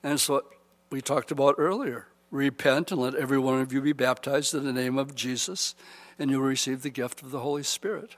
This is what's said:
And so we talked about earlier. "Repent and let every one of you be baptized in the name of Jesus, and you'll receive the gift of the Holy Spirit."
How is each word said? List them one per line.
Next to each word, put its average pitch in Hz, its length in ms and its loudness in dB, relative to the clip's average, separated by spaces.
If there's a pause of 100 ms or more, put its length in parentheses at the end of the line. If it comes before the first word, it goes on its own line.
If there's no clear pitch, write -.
And 143 180 0
so 139 240 2 (460)
we 135 100 -4
talked 139 300 -2
about 139 260 4
earlier. 185 520 -2 (240)
"Repent 139 580 2
and 170 100 0
let 127 140 0
every 131 240 2
one 131 220 4
of 131 120 -2
you 135 80 0
be 147 120 2
baptized 139 600 2
in 143 120 -2
the 135 80 -2
name 127 260 0
of 139 160 -2
Jesus, 127 640 -4 (420)
and 143 100 0
you'll 135 140 2
receive 131 400 0
the 143 80 -6
gift 123 320 -6
of 131 80 -16
the 135 100 -6
Holy 143 220 -2
Spirit." - 540 -6